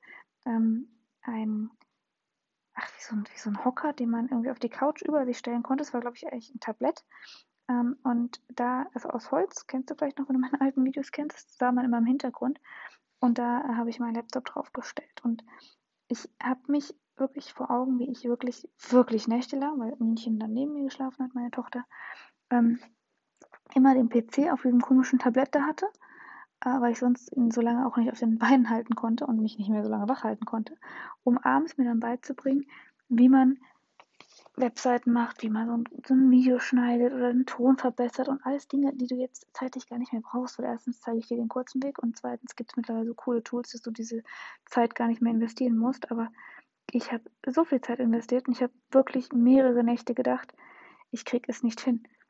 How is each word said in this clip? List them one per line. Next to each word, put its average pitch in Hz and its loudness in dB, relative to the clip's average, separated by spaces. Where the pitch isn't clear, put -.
ähm, 226 0
ein, 220 -6
ach, - -8
wie - -20
so - -10
ein, 208 -4
wie - -20
so 220 -8
ein 202 -6
Hocker, 269 -2
den 240 -2
man 233 -2
irgendwie 240 -2
auf 240 -10
die 233 -6
Couch 294 -4
über 294 0
sich 247 -4
stellen 240 -4
konnte. 269 -2
Das - -8
war, 240 -4
glaub 240 -10
ich, - -12
eigentlich 247 -14
ein 240 -14
Tablett. 240 -6
Ähm, 240 0
und 240 -2
da, 254 -2
also - -8
aus - -8
Holz, 339 -2
kennst 262 -8
du 302 -8
vielleicht 285 -4
noch, 277 -4
wenn 262 0
du 254 2
meine 269 -2
alten 269 2
Videos 269 -4
kennst, 294 -10
das - -20
sah 247 0
man 247 0
immer 233 2
im 226 2
Hintergrund. 254 -2
Und 240 2
da, 240 0
äh, 247 -4
habe 233 -2
ich 233 -8
meinen 233 -4
Laptop 240 -6
drauf - -8
gestellt. - -12
Und 233 -2
ich - -8
hab 254 -4
mich 285 -2
wirklich - -8
vor - -8
Augen, 254 0
wie 254 -4
ich 247 -12
wirklich, 240 -4
wirklich 240 4
nächtelang, 269 -2
weil 226 -6
Minchen 226 -2
dann 220 -6
neben 277 -2
mir 285 -4
geschlafen 262 -6
hat, 254 -8
meine 240 -6
Tochter, 247 -8
ähm, 240 4
immer 262 8
den 240 4
P 233 2
C 285 0
auf 269 -2
diesem 247 6
komischen 262 4
Tablett 254 0
da 285 4
hatte, 302 -2
äh, 254 0
weil 240 4
ich 233 -4
sonst 247 0
ihn 233 4
so 240 0
lange 240 2
auch 233 -4
nicht 240 2
auf 233 -14
den 226 2
Beinen 233 6
halten 226 0
konnte 226 -2
und 226 0
mich 220 -2
nicht 202 -4
mehr 214 0
so 214 -2
lange 214 -2
wach 269 -2
halten 220 -4
konnte, 220 -6
um 247 4
abends 269 0
mir 262 2
dann 233 0
beizubringen, 262 -4
wie 247 8
man 262 6
Webseiten 240 0
macht, 233 -2
wie 226 -4
man 220 -2
so 233 -4
ein, 233 -2
so - 2
ein 262 8
Video 254 6
schneidet 240 2
oder 247 0
den 254 4
Ton 262 4
verbessert 247 -2
und 277 -4
alles 277 -4
Dinge, 277 0
die 247 -4
du 254 -4
jetzt 254 -8
zeitlich - -8
gar 240 -8
nicht 247 -6
mehr 226 -2
brauchst, 247 -6
weil 247 -4
erstens 240 -6
zeige 233 -2
ich 226 -8
dir 240 -4
den 233 -2
kurzen 254 -4
Weg 277 -6
und 233 -4
zweitens 247 -10
gibt's - -12
mittlerweile 226 -4
so 233 -6
coole 240 -2
Tools, 240 -8
dass 240 -14
du 233 -10
diese 226 -8
Zeit 233 0
gar 233 0
nicht 226 -2
mehr 233 0
investieren 226 0
musst, 240 -2
aber 226 -4
ich - -2
hab 233 -6
so 311 2
viel 254 0
Zeit 240 -6
investiert 240 0
und 254 0
ich - -2
hab 247 0
wirklich 262 2
mehrere 247 6
Nächte 240 0
gedacht, 247 -2
ich - -10
krieg - -4
es - -6
nicht 226 -2
hin. 233 -2